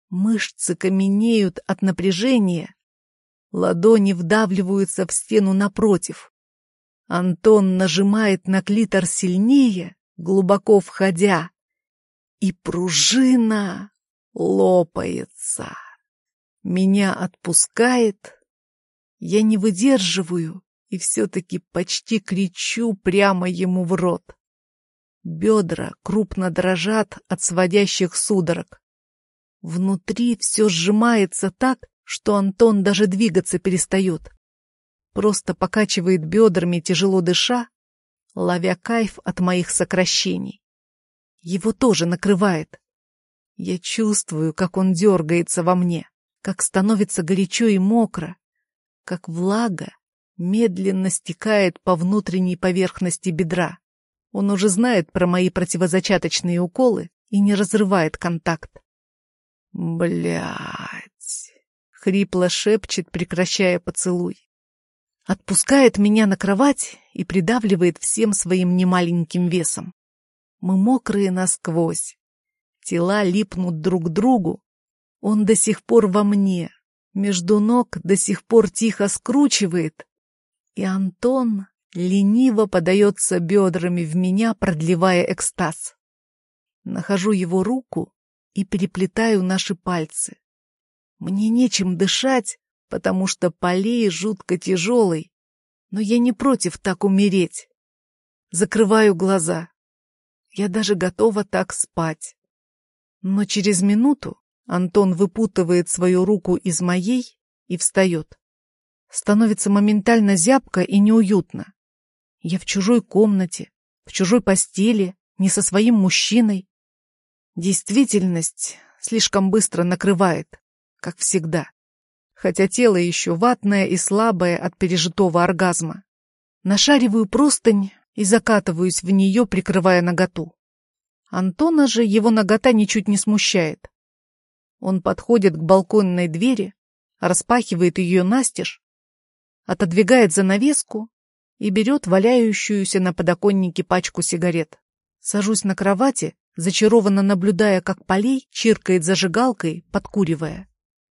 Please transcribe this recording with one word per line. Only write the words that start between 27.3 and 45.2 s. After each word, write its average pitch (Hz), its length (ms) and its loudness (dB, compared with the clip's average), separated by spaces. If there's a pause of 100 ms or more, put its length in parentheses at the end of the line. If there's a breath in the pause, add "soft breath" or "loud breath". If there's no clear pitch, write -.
сводящих 185 760 0
судорог. 175 640 -2 (800)
Внутри 196 760 -2
все - 320 0
сжимается 202 840 0
так, 262 340 -2 (180)
что - 320 -4
Антон 202 480 4
даже 202 220 2
двигаться 185 540 0
перестает. 185 720 -2 (840)
Просто 196 400 0
покачивает 185 720 0
бедрами, 175 540 2
тяжело 185 420 0
дыша, 233 480 -2 (640)
ловя 180 420 -2
кайф 226 480 -4
от 180 160 -6
моих 180 300 0
сокращений. - 920 -2 (800)
Его 185 320 -4
тоже 190 340 2
накрывает. 180 720 -2 (760)
Я 180 220 -6
чувствую, 170 760 -4
как 185 240 -4
он 190 160 2
дергается 175 680 0